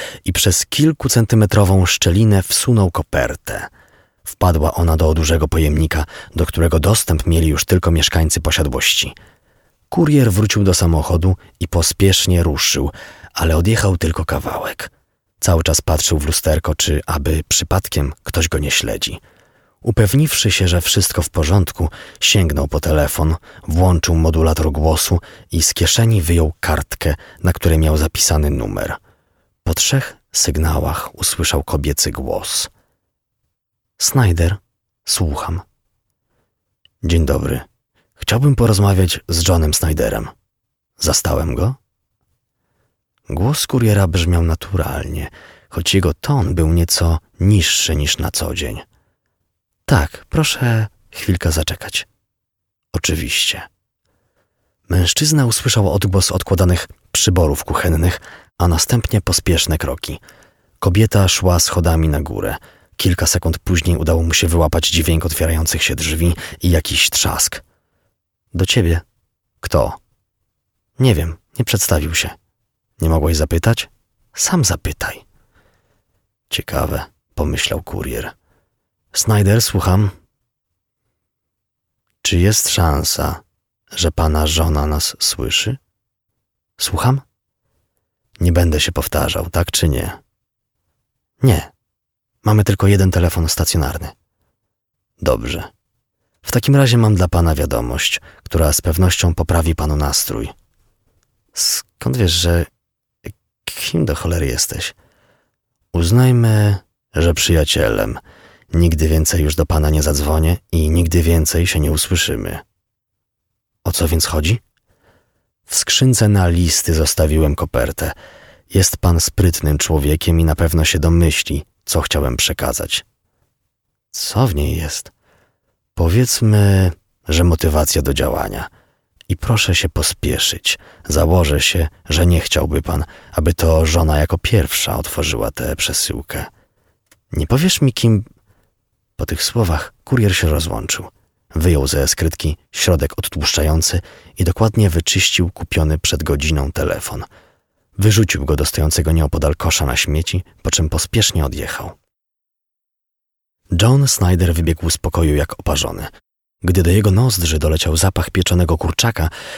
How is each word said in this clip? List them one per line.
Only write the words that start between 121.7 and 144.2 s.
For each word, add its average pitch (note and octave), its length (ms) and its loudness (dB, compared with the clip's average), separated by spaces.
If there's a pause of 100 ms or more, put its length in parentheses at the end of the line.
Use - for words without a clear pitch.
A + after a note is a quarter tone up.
co - 160 -2
chciałem C2+ 360 -2
przekazać.” - 680 -4 (1080)
„Co - 360 -2
w F2+ 80 -4
niej D2 220 0
jest?” - 340 -8 (800)
„Powiedzmy, G2+ 1000 2 (360)
że E2 160 2
motywacja D#2 580 2
do C#2 120 -2
działania. - 540 -4 (640)
I F#2 80 -4
proszę G#2 380 0
się - 140 -2
pospieszyć. - 880 -4 (280)
Założę D#2 560 2
się, D#2+ 260 0 (220)
że D#2 160 2
nie F2 140 4
chciałby D2+ 420 -2
pan, D2 240 -4 (280)
aby D#2 200 0
to D#2+ 320 2
żona D#2 320 2
jako D2+ 200 0
pierwsza - 600 -2
otworzyła A1+ 540 -6
tę - 240 -6
przesyłkę. - 680 -6 (840)
Nie D2+ 160 -2
powiesz D#3 340 0
mi, C3+ 120 2
kim” A2 300 2 (920)
Po D#2+ 100 -6
tych - 180 -6
słowach F2+ 500 -2 (100)
kurier A2 320 2
się - 140 2
rozłączył. D2+ 580 -4 (480)
Wyjął D#2 320 2
ze C#2+ 200 0
skrytki D#2 500 -2 (140)
środek - 460 0
odtłuszczający D#2 840 0 (360)